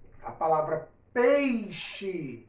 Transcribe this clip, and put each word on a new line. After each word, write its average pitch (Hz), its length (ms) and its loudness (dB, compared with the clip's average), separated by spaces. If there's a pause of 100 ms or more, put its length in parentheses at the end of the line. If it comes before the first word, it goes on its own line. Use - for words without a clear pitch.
(240)
a - 60 -10
palavra 160 580 0 (240)
peixe 202 1400 0